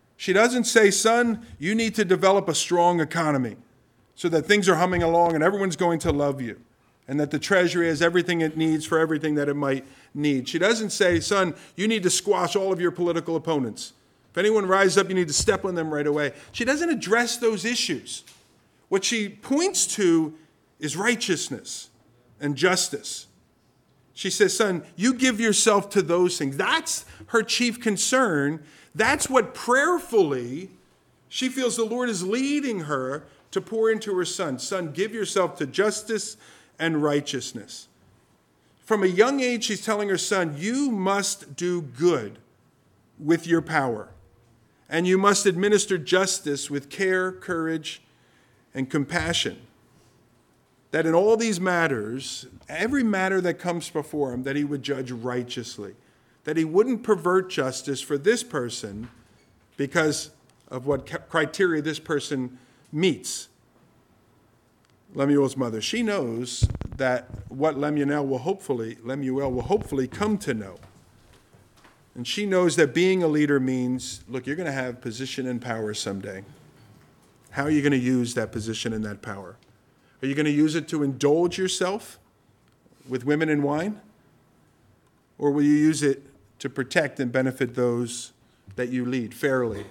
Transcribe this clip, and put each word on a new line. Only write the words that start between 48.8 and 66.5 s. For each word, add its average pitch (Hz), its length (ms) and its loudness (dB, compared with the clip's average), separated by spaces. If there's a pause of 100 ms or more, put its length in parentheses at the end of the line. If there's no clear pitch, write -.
compassion." 156 680 -2 (1300)
That 160 160 0
in 165 80 4
all 208 200 6
these 220 240 0
matters, 139 840 -2 (240)
every 226 320 -2
matter 190 400 2
that 175 160 0
comes 170 320 -6
before 147 420 -4
him, 123 120 -6
that 135 120 -4
he 147 80 0
would 143 200 -6
judge 131 280 -6
righteously, 120 840 -8 (480)
that 156 140 -4
he 160 80 2
wouldn't 214 360 2
pervert 185 480 2
justice 131 520 -4
for - 140 -4
this 208 280 2
person 113 640 -8 (640)
because 147 540 0 (380)
of 131 180 -10
what 139 220 -2
ca-, 160 100 -10 (120)
criteria 160 520 0
this 151 160 -4
person 131 640 -6 (320)
meets. 156 560 -2 (1700)
Lemuel's 139 420 2
mother, 113 240 -4
she 233 220 -2
knows 127 640 -2 (300)